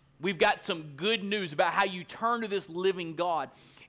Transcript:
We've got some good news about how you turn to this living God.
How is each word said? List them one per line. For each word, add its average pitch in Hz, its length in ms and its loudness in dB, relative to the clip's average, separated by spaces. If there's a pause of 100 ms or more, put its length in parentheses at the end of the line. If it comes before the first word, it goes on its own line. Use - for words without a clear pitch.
(220)
We've 175 180 -2
got 208 240 4
some 156 320 -6
good 196 280 0
news 196 280 -2
about 165 220 2
how 190 100 4
you 185 220 -2
turn 233 360 0
to 220 60 -4
this 190 220 -2
living 175 460 -2
God. 160 340 0 (400)